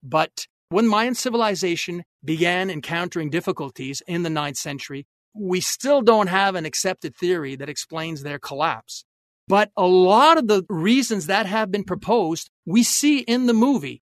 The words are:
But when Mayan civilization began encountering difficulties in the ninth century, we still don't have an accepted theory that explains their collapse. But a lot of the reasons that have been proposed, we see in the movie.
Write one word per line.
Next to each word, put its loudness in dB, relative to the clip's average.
But -2
when 2
Mayan 2
civilization -2
began 0
encountering -6
difficulties -6
in -4
the -4
ninth -4
century, -10
we -2
still 0
don't 4
have 0
an -6
accepted -6
theory -2
that -12
explains -8
their -10
collapse. -6
But 2
a 2
lot 6
of 0
the 2
reasons 0
that 0
have -2
been -4
proposed, -2
we 4
see 2
in 0
the 4
movie. 0